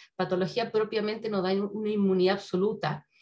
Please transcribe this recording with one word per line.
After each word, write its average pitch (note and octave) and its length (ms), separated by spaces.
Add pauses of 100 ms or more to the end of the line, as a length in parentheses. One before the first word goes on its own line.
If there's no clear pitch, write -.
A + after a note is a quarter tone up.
(160)
patología F#3 560
propiamente G#3+ 580
no G3 120
da F#3 120
in-, G3+ 180
una G#3+ 180
inmunidad F#3+ 460
absoluta. F3+ 720 (140)